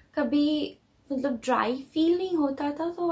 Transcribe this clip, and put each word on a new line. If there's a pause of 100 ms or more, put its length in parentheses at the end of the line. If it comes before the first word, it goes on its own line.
(140)
कभी, (340)
मतलब,
ड्राई (200)
फील
नहीं
होता
था,
तो